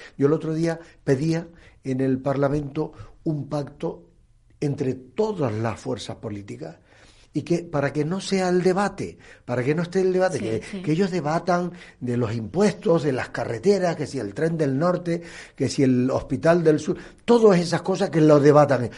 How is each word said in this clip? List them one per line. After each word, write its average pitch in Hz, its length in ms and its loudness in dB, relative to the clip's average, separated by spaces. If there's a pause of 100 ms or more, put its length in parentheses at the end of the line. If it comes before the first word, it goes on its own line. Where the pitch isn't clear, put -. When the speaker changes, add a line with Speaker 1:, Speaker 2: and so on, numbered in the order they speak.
(180)
Speaker 1:
Yo 135 80 2
el 147 80 2
otro 160 200 -2
día 165 260 -2 (240)
pedía 165 440 0 (360)
en 131 180 -4
el 135 180 0
Parlamento 139 720 -4 (320)
un 151 240 -6
pacto - 600 -8 (520)
entre 135 360 -2
todas 185 580 -4
las 110 260 -4
fuerzas - 360 -8
políticas 120 640 -12 (560)
y 139 100 -4
que, 170 160 0
para 143 340 -4
que 147 100 -2
no 180 160 -4
sea 190 300 -2
el 180 120 2
debate, 180 560 -2 (280)
para 123 180 -2
que 143 100 0
no 170 100 -2
esté 180 180 -2
el 185 100 2
debate, 185 280 2
Speaker 2:
Sí, 104 40 -6
Speaker 1:
que, 110 260 -2
Speaker 2:
sí. 196 120 -10
Speaker 1:
que 151 100 -2
ellos 175 200 2
debatan 170 600 0 (300)
de 120 160 -2
los 117 180 -2
impuestos, 165 680 0
de 143 100 0
las - 160 -6
carreteras, 160 680 0
que 147 100 -6
si 135 140 -8
el 101 140 -6
tren 160 240 -2
del 139 200 0
norte, 170 440 -2 (340)
que 131 140 0
si 139 140 0
el 127 280 4
hospital 156 520 2
del 156 160 4
sur, - 180 -4 (260)
todas 220 380 6
esas 165 220 -2
cosas 190 260 -2
que 160 100 0
lo 151 220 8
debatan. 135 560 6